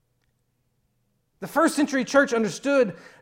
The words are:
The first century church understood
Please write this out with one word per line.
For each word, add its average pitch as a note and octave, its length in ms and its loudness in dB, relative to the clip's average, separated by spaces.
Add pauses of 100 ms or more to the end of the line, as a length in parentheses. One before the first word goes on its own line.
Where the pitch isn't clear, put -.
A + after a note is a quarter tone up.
(1400)
The F3+ 80 -12
first D#4+ 280 0
century C4+ 280 -2
church C#4 280 2
understood A#3 640 0 (260)